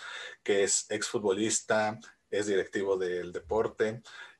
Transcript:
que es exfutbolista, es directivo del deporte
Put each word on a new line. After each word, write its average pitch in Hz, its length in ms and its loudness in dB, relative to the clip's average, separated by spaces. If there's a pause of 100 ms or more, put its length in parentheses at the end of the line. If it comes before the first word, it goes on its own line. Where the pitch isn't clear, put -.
(440)
que 101 200 4
es - 280 2
exfutbolista, 107 1080 0 (300)
es 104 160 0
directivo 98 520 2
del 90 340 -2
deporte 110 680 0 (380)